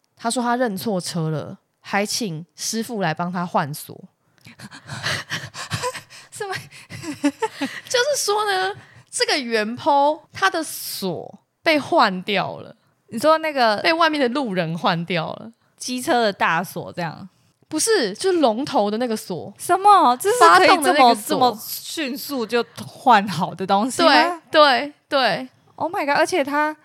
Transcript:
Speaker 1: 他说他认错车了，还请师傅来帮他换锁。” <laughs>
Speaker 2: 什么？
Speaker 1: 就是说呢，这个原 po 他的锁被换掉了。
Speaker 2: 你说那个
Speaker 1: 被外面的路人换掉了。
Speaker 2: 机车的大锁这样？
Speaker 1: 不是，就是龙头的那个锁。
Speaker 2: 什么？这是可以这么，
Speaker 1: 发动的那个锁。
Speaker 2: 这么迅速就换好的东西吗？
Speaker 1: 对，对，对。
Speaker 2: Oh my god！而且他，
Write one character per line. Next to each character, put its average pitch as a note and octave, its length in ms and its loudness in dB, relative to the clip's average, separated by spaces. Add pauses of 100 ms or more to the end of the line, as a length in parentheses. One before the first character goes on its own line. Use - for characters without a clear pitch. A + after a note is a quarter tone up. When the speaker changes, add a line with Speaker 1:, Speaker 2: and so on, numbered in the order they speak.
(140)
Speaker 1:
他 - 160 -6
说 A#3+ 120 -2
他 A#3+ 140 0
认 A#3+ 200 -2
错 G3 240 -2
车 D#3+ 300 -4
了， D3+ 280 -6 (220)
还 G3+ 240 -2
请 F3 400 -6 (100)
师 - 280 -6
傅 A3 180 -6
来 D#3+ 140 -2
帮 F3 180 -6
他 F3+ 140 -4
换 E3+ 260 -2
锁。” - 260 -14 (460)
<laughs> - 1900 -10
Speaker 2:
什 - 160 -10
么？ F#4+ 80 -8 (1300)
Speaker 1:
就 B4 100 -2
是 C5 260 0
说 G#4 200 0
呢， F#4+ 300 -2 (360)
这 - 140 -2
个 F#4 140 -2
原 A3+ 360 -2
po C#4+ 460 2 (120)
他 F#4+ 180 -2
的 E4 120 -4
锁 - 760 -8 (240)
被 - 180 4
换 A3 420 2
掉 E3+ 360 -4
了。 - 180 -18 (320)
Speaker 2:
你 A3+ 100 -10
说 D#4 200 4
那 D#4 140 -4
个 A#3 260 2
Speaker 1:
被 E4+ 140 0
外 E4 180 2
面 D4+ 100 -2
的 C4 100 2
路 A#3+ 240 -4
人 E3+ 220 -4
换 E3+ 280 -2
掉 E3 300 -4
了。 A3+ 180 -18 (240)
Speaker 2:
机 B3+ 260 -8
车 B3+ 220 2
的 G3+ 80 2
大 F#3 320 0
锁 A#2 280 -12
这 - 80 -10
样？ F3 280 -10 (400)
Speaker 1:
不 D#4 100 -4
是， D4+ 360 2
就 F#4 180 0
是 F4 80 2
龙 A#3+ 240 2
头 G#3 260 0
的 G#3+ 80 -4
那 B3+ 80 -2
个 A3 100 -2
锁。 F3 400 -10
Speaker 2:
什 - 200 0
么？ F4+ 400 6
这 F#4+ 140 -2
是 B4 80 2
可 F4 260 8
以 D4+ 40 6
这 F#4+ 60 8
么， - 20 2
Speaker 1:
发 - 0 -
动 D#4+ 60 -2
的 C4+ 120 2
那 C4+ 140 6
个 A#3 60 6
锁。 G#3+ 140 -10
Speaker 2:
这 D4+ 100 0
么 B3 220 2
迅 - 580 -8
速 C4 260 -6
就 A#3 200 -2 (200)
换 G#3+ 440 2
好 F3 260 -4
的 F#3+ 100 -8
东 G3 240 2
西 C4 140 -2
吗？ E4 60 8 (420)
Speaker 1:
对， - 0 -
对， C#4+ 420 4 (160)
对。 B3+ 400 0 (280)
Speaker 2:
Oh D#4+ 160 -6
my D#4+ 120 -4
god！ C#4 120 0
而 D#4 100 4
且 F4 160 0
他， D4+ 420 -2